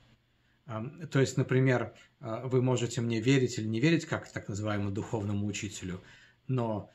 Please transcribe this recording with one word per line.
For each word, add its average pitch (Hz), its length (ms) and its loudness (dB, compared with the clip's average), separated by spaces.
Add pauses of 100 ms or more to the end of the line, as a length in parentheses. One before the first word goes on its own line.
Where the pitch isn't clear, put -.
(680)
Ам, 123 440 -8
то 139 80 2
есть, - 180 2
например, 127 560 4 (280)
э, 113 240 -6
вы 127 160 2
можете 120 400 0
мне 117 200 0
верить 127 380 4
или 110 80 -2
не 110 140 -2
верить 160 240 4
как - 260 -4
так - 180 -10
называемому 101 420 -2
духовному 104 560 -4
учителю, 92 540 -8 (460)
но 117 480 -2